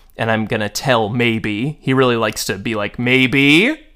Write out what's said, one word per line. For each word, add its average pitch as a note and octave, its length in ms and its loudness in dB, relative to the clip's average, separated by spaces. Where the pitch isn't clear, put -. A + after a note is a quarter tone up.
and A2+ 120 -2
I'm A2 140 0
gonna G#2 240 -4
tell, A2+ 400 0
maybe." A#2 720 -2
He C3 140 -2
really B2+ 220 2
likes A2 300 -4
to G2 120 -6
be A2 160 -6
like, G#2 240 -6
"Maybe." C#3 800 2